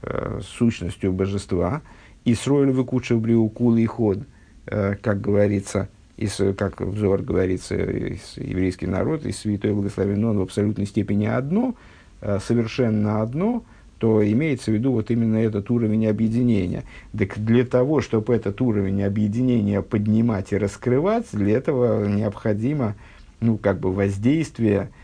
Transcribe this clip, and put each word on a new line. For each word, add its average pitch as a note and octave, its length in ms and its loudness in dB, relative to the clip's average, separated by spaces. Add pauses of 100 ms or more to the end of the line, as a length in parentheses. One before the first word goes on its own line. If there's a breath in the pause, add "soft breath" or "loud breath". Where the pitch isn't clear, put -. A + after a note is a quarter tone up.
э, - 400 -6
сущностью G2 720 -2
божества, F#2+ 720 -2 (420 loud breath)
и A#2 100 4
сроили C#3 380 2
вы B2+ 140 0
куча B2 320 -2
брю A2+ 320 2
кулы A#2 340 2
и - 20 2
ход, G#2+ 340 0 (480 soft breath)
э, G2+ 340 -2
как G2+ 180 -2
говорится, G2+ 720 0 (260)
и - 120 -4
с-, G2 260 0
как G2 260 -4
в F#2+ 180 -4
Зоар G2 240 2
говорится, F#2 540 -2
и G2 400 -4
с-, - 220 -16
еврейский F#2 500 -2
народ, G#2+ 380 -2
и G2+ 80 -4
святой G#2 400 -2
благословенный G2+ 560 0
Он G#2 80 0
в F#2+ 40 0
абсолютной G#2 440 -2
степени G#2 400 0
одно, D3+ 500 0 (460 loud breath)
э, G2+ 180 -2
совершенно A2+ 800 0
одно, F#3 420 -2 (360 soft breath)
то G#2+ 280 4
имеется B2 440 0
в - 20 2
виду B2 180 0
вот A2 180 0
именно A2+ 280 2
этот G#2+ 340 0
уровень A2 360 2
объединения. A2 760 0 (340 loud breath)
Так G#2 200 -2
для A2+ 260 4
того, B2+ 380 2
чтобы A#2 340 0
этот G#2 240 -2
уровень G2+ 440 0
объединения G#2 800 2
поднимать G#2+ 680 0
и G2 60 2
раскрывать, C3+ 760 0
для G#2 260 2
этого A#2+ 480 0
необходимо, G#2 920 -2 (440 loud breath)
ну, A#2 180 2
как G2 220 0
бы F#2 140 -2
воздействие, G2+ 960 0 (140 soft breath)